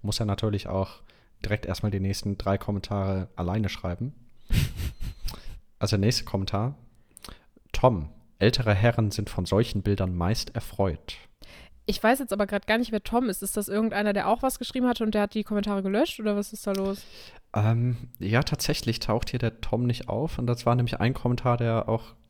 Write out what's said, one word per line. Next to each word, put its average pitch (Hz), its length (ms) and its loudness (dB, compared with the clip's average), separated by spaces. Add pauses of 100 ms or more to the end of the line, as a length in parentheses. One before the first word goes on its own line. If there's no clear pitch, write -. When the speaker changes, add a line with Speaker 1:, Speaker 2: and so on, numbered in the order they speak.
Speaker 1:
muss 104 180 -2
er 113 60 2
natürlich 101 420 0
auch 95 340 -2 (440)
direkt 101 220 -2
erstmal 98 240 -2
die 98 100 -2
nächsten 98 360 -2
drei 98 200 0
Kommentare 95 800 -2
alleine 95 320 0
schreiben. 113 440 -6 (360)
Speaker 2:
<laughs> - 60 6 (1200)
Speaker 1:
Also 104 180 2
der 98 80 4
nächste 120 200 2
Kommentar. 104 500 -2 (960)
„Tom, 92 380 4 (280)
ältere 110 380 4
Herren 110 340 4
sind 101 220 -4
von 90 160 -2
solchen 104 340 2
Bildern 95 340 0
meist 87 380 0
erfreut.“ - 640 -4 (720)
Speaker 2:
Ich - 160 -2
weiß 247 160 4
jetzt 269 140 -6
aber 202 120 0
grad 202 220 -4
gar 220 100 4
nicht, 240 140 -2
wer 214 100 0
Tom 240 280 0
ist. 180 120 -4
Ist 196 160 -4
das 208 100 -4
irgendeiner, 208 460 0
der 196 140 0
auch 226 160 2
was 262 160 -2
geschrieben 247 280 -2
hatte 233 160 0
und 214 120 0
der 208 80 4
hat 202 100 -4
die 214 100 -2
Kommentare 208 380 0
gelöscht 208 380 0
oder 214 160 0
was 202 180 -4
ist - 140 -8
da 202 60 0
los? 196 280 -2 (520)
Speaker 1:
Ähm, 117 440 2 (220)
ja, 113 240 2
tatsächlich - 560 -2
taucht - 320 -2
hier 123 80 -2
der 113 200 -2
Tom 120 280 0
nicht 117 200 -2
auf. 131 300 -2
Und 120 80 -2
das 120 220 0
war 120 80 6
nämlich 123 240 0
ein 123 160 4
Kommentar, 120 420 2
der 113 320 0
auch 110 240 -2 (160)